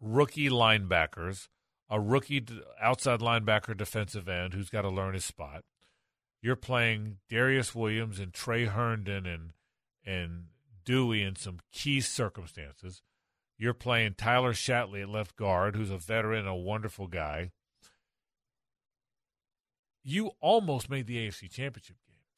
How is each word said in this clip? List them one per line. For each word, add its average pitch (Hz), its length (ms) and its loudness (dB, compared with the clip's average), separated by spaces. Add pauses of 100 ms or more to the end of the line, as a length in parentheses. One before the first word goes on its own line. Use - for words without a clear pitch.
rookie 139 480 2
linebackers, 95 1000 4 (400)
a 107 100 0
rookie 135 400 2
d-, 110 220 -12 (200)
outside 120 380 4
linebacker 110 580 2
defensive 101 500 -4
end 90 280 -4
who's 98 140 -6
gotta 101 200 -2
learn 95 240 -2
his 95 120 -4
spot. 78 380 -10 (800)
You're 123 140 0
playing 113 600 0 (120)
Darius 127 460 2
Williams 110 440 -2
and 92 140 -8
Trey 117 320 -2
Herndon 104 600 -2
and, 82 260 -8 (540)
and 87 400 -4 (400)
Dewey 123 360 2
in 95 140 -2
some 90 240 -10 (120)
key 143 300 0
circumstances. 92 1000 -6 (560)
You're 120 160 0
playing 113 420 0
Tyler 123 380 4
Shatley 101 480 0
at 98 80 -8
left 104 260 -4
guard, 98 400 2
who's 107 160 -2
a 95 60 -4
veteran, 110 500 -2
a 95 80 -4
wonderful 98 520 -6
guy. 82 440 -4 (2500)
You 190 360 -2
almost 165 500 4
made 131 180 -4
the 117 180 -4
A - 20 -2
F 98 80 -6
C 95 120 -16
Championship 127 500 -10 (100)
game. - 80 -20 (220)